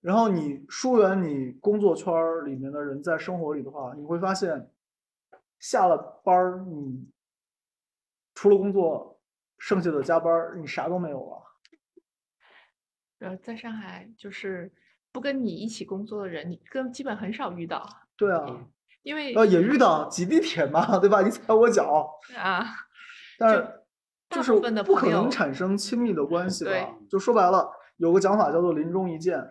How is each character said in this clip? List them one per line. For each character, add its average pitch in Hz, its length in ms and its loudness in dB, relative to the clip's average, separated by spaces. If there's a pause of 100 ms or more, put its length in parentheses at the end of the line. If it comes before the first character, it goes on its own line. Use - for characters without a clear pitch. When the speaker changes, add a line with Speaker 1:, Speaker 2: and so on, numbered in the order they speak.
Speaker 1:
然 180 160 0
后 226 140 4
你 151 400 -4
疏 254 300 0
远 190 220 4
你 135 380 -4
工 208 180 2
作 202 160 4
圈 170 160 -6
儿 165 320 0
里 139 140 -8
面 135 160 -10
的 147 100 -8
人 143 200 -8
在 160 160 -2
生 180 200 -8
活 151 140 -6
里 143 100 -6
的 135 80 -12
话， 135 240 -12
你 147 120 -16
会 170 120 -4
发 190 140 -2
现 165 380 -4 (880)
下 208 280 0
了 - 380 0
班 185 100 4
儿， 185 320 0
你 135 400 -10 (1300)
除 - 160 2
了 202 80 8
工 196 160 0
作， 165 480 -2 (380)
剩 190 240 -2
下 170 80 0
的 147 120 -2
加 165 160 2
班 165 140 0
儿， 165 240 -2
你 160 100 -12
啥 143 220 -6
都 180 100 -4
没 170 120 -6
有 139 80 -10
了。 - 240 -16 (1800)
Speaker 2:
呃， 190 200 -12
在 233 160 -14
上 226 160 -16
海 185 460 -16
就 202 140 -18
是 185 420 -12 (400)
不 254 80 -10
跟 269 240 -4
你 208 60 -2
一 175 160 -10
起 220 180 -10
工 196 220 -10
作 208 160 -10
的 190 60 -10
人， 165 200 -10
你 175 220 -12
根-， 262 220 -6
基 277 100 -14
本 262 120 -6
很 202 160 -10
少 226 220 -8
遇 170 140 -10
到。 165 200 -10 (300)
Speaker 1:
对 202 160 2
啊。 127 320 -4 (380)
Speaker 2:
因 294 140 -10
为 285 180 -8
Speaker 1:
呃， 220 120 6
也 180 160 6
遇 254 160 4
到 165 300 4
挤 175 180 -4
地 311 120 4
铁 - 280 0
嘛， 170 320 2
<laughs> - 0 -
对 190 100 6
吧？ 196 140 6
你 208 80 4
踩 - 240 -2
我 233 160 8
脚。 151 500 0 (160)
Speaker 2:
啊。 185 280 -2 (760)
Speaker 1:
但 226 100 6
是 196 180 4 (640)
就 277 140 -4
是 254 100 4
不 208 80 8
可 233 100 -2
能 220 60 -2
Speaker 2:
就 208 60 0
大 - 0 -
部 370 140 6
分 - 120 2
的 - 20 4
朋 - 0 -
友 190 200 2
Speaker 1:
产 147 240 -2
生 185 220 -2
亲 220 220 -4
密 233 140 0
的 147 140 0
关 175 240 -2
系 180 140 -6
吧。 190 60 -4
Speaker 2:
对。 185 160 -2 (220)
Speaker 1:
就 190 100 0
说 214 140 0
白 190 180 6
了， 185 200 2 (260)
有 170 160 2
个 190 80 6
讲 190 160 4
法 156 160 2
叫 165 80 2
做 175 140 2
临 156 180 -4
终 185 180 -2
一 160 80 -8
见。 165 180 -2 (140)